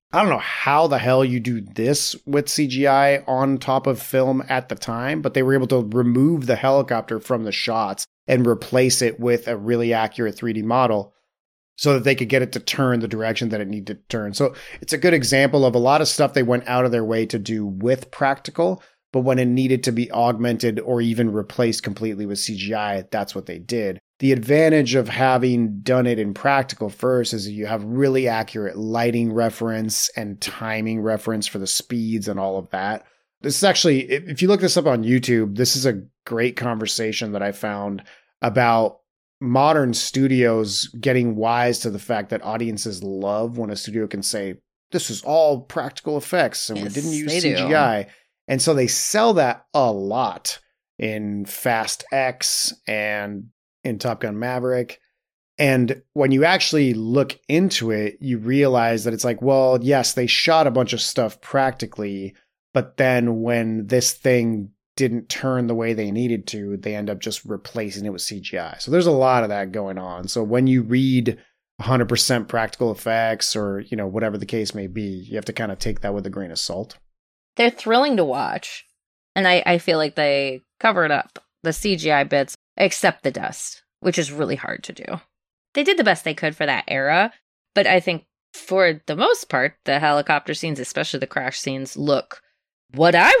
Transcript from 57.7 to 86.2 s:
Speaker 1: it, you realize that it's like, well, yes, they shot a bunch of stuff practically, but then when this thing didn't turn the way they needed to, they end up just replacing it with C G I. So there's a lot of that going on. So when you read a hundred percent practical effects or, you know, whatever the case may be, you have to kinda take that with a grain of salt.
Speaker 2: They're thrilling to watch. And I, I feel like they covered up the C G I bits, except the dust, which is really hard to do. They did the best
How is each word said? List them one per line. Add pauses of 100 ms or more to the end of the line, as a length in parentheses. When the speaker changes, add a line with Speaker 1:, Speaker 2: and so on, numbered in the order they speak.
Speaker 1:
it,
you
realize
that
it's
like,
well,
yes,
they
shot
a
bunch
of
stuff
practically, (400)
but
then
when
this
thing (260)
didn't
turn
the
way
they
needed
to,
they
end
up
just
replacing
it
with
C
G
I.
So
there's
a
lot
of
that
going
on.
So
when
you
read (400)
a
hundred
percent
practical
effects
or,
you
know,
whatever
the
case
may
be,
you
have
to
kinda
take
that
with
a
grain
of
salt. (580)
Speaker 2:
They're
thrilling
to
watch. (520)
And
I,
I
feel
like
they (180)
covered
up (240)
the
C
G
I
bits, (200)
except
the
dust, (180)
which
is
really
hard
to
do. (540)
They
did
the
best